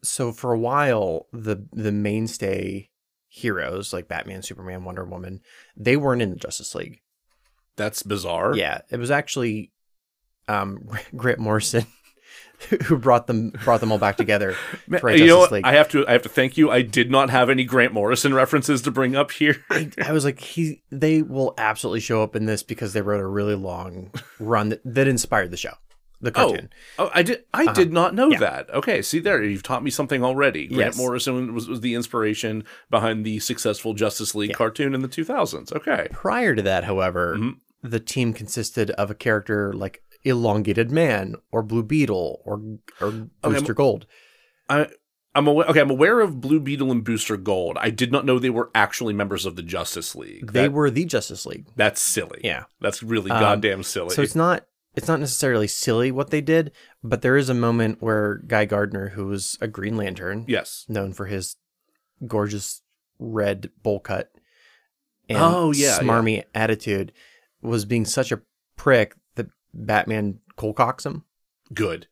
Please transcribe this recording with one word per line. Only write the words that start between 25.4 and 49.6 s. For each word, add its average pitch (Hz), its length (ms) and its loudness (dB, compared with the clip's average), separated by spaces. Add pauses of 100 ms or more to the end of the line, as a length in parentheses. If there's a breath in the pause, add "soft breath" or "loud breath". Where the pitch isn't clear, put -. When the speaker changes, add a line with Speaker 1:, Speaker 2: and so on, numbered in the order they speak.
Speaker 1:
the 90 60 -10
show, - 160 -8 (480)
the 120 80 -2
Speaker 2:
Oh. - 200 2
Speaker 1:
cartoon. 90 200 -4 (300 loud breath)
Speaker 2:
Oh, 185 140 0
I 175 100 4
did, 220 200 -2 (100)
I 277 120 2
Speaker 1:
Uh-huh. 220 80 2
Speaker 2:
did 170 180 4
not 170 240 2
know 254 160 4
Speaker 1:
Yeah. - 80 0
Speaker 2:
that. 71 340 -2
Okay, 143 280 0
see 147 180 -2
there, 170 240 0
you've 101 200 -2
taught 123 200 -4
me 143 60 -2
something 135 340 -2
already. 127 440 0
Grant 127 120 -2 (140)
Speaker 1:
Yes. - 40 -8
Speaker 2:
Morrison 127 560 -2
was, 117 140 -6
was 117 140 -6
the 120 140 -2
inspiration 110 680 -2 (260 loud breath)
behind 110 360 2
the 107 140 -4
successful 110 540 -2
Justice 104 420 -2
League 104 160 -2
Speaker 1:
Yeah. 98 60 -6
Speaker 2:
cartoon 135 380 0
in 131 60 -2
the 135 80 -4
two 156 160 -6
thousands. 170 480 -4
Okay. 151 380 -2
Speaker 1:
Prior 214 440 -2
to 107 60 -2
that, 95 240 0
however, 90 500 -2
Speaker 2:
Mm-hmm. 110 140 -4 (400)
Speaker 1:
the 113 100 -2
team 117 320 -2
consisted 107 600 -4
of 101 200 -4
a 101 40 -8
character 104 580 0
like 98 280 -8 (240)
Elongated 113 640 2
Man 113 460 0 (160)
or 117 100 0
Blue 113 220 -2
Beetle 107 640 0
or, 104 160 -8 (400)
or 101 60 -2
Speaker 2:
Okay, 110 200 -8 (140)
Speaker 1:
Booster 143 320 0
Speaker 2:
I'm - 20 -2
Speaker 1:
Gold. 131 300 2 (640 soft breath)
Speaker 2:
I, 143 180 2 (480)
I'm 143 120 4
aware, 151 200 4
okay, 156 140 4
I'm 139 80 4
aware 170 320 4
of 165 180 0
Blue 143 220 2
Beetle 135 320 -2
and 117 100 0
Booster 110 320 -2
Gold. 92 420 -2
I 110 120 0
did 120 200 -2
not 135 160 0
know 127 140 4
they 127 100 0
were 117 240 -4
actually 110 400 0
members 98 320 -2
of 87 120 -6
the 90 60 -10